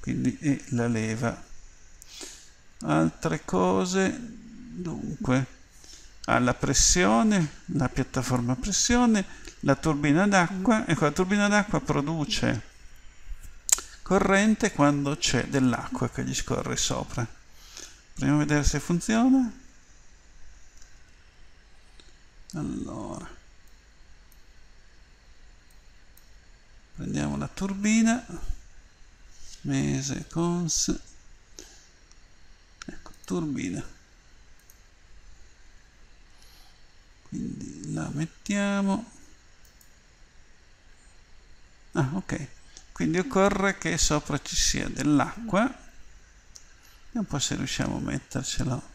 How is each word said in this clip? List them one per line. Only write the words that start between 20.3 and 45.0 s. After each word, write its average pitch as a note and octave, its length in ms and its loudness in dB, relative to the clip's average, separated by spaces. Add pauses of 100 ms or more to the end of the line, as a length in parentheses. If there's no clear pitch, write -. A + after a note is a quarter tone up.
Allora, - 720 -8 (3750)
prendiamo D2 420 -2
la C#2+ 100 -4
turbina, G#3+ 1040 0 (1080)
mese, C#3 680 -2
cons, F3 680 0 (1900)
ecco, - 280 -14 (120)
turbina. D3 580 -4 (3500)
Quindi - 680 -10
la D#3 180 -6
mettiamo. G3+ 960 -2 (2750)
Ah, C3+ 200 0
ok. E3 360 -6 (440)
Quindi D#3+ 260 0
occorre G3 600 2
che E3+ 180 -2
sopra D3 460 0
ci - 120 -10
sia - 340 0
dell'acqua. E3 760 2